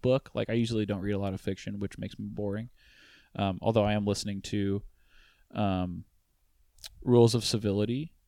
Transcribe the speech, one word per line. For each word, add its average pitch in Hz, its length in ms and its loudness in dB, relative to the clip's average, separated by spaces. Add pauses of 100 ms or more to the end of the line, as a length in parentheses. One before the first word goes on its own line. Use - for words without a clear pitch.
book. 131 320 2
Like, 113 160 -2
I 110 40 -2
usually 113 320 0
don't 95 160 -2
read 101 100 -2
a 101 80 0
lot 98 140 -2
of 95 80 -6
fiction, 101 380 -6
which 101 180 -6
makes 101 200 -8
me 104 120 -8
boring. 104 400 -6 (680)
Um, 98 260 0
although 113 220 4
I 104 100 2
am 104 120 0
listening 101 380 -2
to, 98 380 -2 (720)
um, 90 520 -2 (960)
Rules 120 320 8
of 113 80 -2
Civility 110 720 -2 (140)